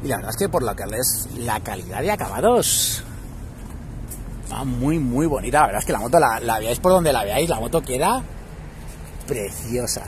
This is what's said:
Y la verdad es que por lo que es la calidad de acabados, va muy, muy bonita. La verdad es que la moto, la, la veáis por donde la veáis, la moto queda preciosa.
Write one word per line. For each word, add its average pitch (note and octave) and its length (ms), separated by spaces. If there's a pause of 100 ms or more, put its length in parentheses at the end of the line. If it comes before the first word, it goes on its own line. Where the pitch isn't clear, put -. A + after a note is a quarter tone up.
Y - 20
la B2 100
verdad F#2 120
es A#2 80
que G3 120
por D#3+ 120
lo A2 140
que G#2 80
es A2 440 (120)
la A#2 220
calidad F#2+ 400
de F3+ 100
acabados, F3 920 (1500)
va A#2+ 100
muy, C3+ 360
muy C3+ 260
bonita. C3 360
La D3 40
verdad G2+ 140
es - 80
que F3 60
la A2+ 60
moto, A#2+ 200
la, A#2 200
la A2+ 200
veáis A#2 200
por F3+ 120
donde E3+ 200
la A#2+ 120
veáis, B2 260
la D3 100
moto A#2+ 220
queda D#3+ 400 (1040)
preciosa. A#2 800